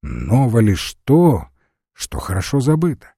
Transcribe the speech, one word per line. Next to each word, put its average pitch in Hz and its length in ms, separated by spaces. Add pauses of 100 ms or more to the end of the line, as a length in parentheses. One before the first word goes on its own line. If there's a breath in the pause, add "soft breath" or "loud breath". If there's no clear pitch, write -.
Ново 92 580
лишь 104 440
то, 151 440 (440)
что - 260
хорошо 95 420
забыто. 160 580